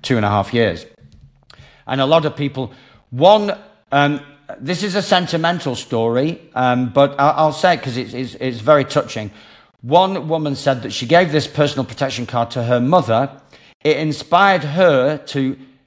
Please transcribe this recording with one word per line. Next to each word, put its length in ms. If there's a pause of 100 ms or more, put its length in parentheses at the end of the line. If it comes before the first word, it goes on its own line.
two 120
and 100
a 40
half 240
years. 320 (1000)
And 140
a 60
lot 180
of 140
people, 340 (380)
one, 420 (400)
um, 300 (360)
this 260
is 120
a 60
sentimental 760
story, 640 (160)
um, 360
but 280
I, 120
I'll 200
say 220
it 80
'cause 160
it's, 160
it's, 220
it's 260
very 240
touching. 460 (500)
One 480
woman 260
said 280
that 100
she 140
gave 260
this 120
personal 380
protection 420
card 260
to 120
her 160
mother. 640 (420)
It 140
inspired 640
her 540
to 400 (300)